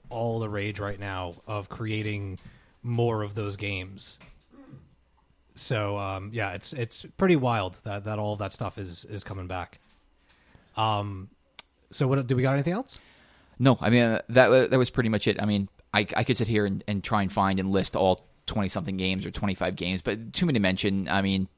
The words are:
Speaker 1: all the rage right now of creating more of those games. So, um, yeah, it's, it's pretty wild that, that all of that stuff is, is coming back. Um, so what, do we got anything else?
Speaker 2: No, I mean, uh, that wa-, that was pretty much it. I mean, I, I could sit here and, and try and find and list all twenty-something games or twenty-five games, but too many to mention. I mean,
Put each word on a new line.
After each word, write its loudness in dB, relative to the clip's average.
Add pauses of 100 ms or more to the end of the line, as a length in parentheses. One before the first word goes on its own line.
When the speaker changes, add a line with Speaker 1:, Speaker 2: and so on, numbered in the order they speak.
Speaker 1:
all -2
the -4
rage -4
right -6
now -6 (120)
of -6
creating -6 (440)
more 0
of -6
those -4
games. -8 (1400)
So, -4
um, -8
yeah, -4
it's, -8
it's -6 (120)
pretty 6
wild 0 (100)
that, -8
that -4
all -2
of -6
that -4
stuff -8
is, -8
is -10
coming -10
back. -10 (960)
Um, -2 (600)
so 0
what, 2
do 2
we 4
got 4
anything 0
else? -6 (600)
Speaker 2:
No, 6
I 0
mean, 6
uh, 2
that 10
wa-, 8
that 2
was 2
pretty 0
much 0
it. 0
I 0
mean, 2 (260)
I, 4 (100)
I 0
could 2
sit 0
here 2
and, -2
and -2
try 2
and -2
find 2
and 0
list 0
all 4 (260)
twenty-something -2
games 0
or -6
twenty-five -2
games, -2
but -4
too 0
many 2
to 4
mention. 2
I 2
mean, 0 (100)